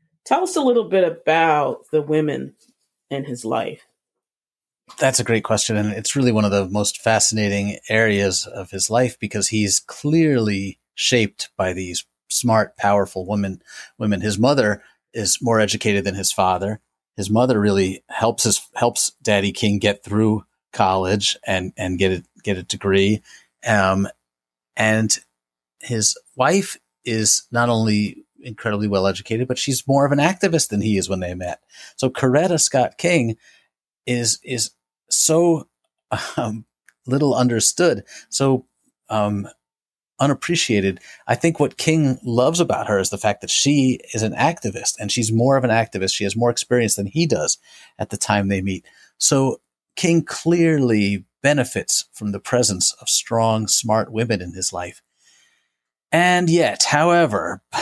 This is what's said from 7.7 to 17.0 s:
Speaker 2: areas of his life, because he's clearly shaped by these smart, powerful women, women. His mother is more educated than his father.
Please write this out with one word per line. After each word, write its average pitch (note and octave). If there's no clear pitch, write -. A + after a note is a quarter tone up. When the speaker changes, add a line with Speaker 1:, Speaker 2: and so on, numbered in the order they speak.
Speaker 2:
areas G#2
of -
his F#2+
life, A#2+
because G#2
he's G#2
clearly A#2+
shaped -
by F#2
these F2+
smart, A2+
powerful G2
women, G2
women. G#2
His G#2
mother A2+
is G#2+
more A2+
educated G#2
than F#2+
his F#2+
father. F#2+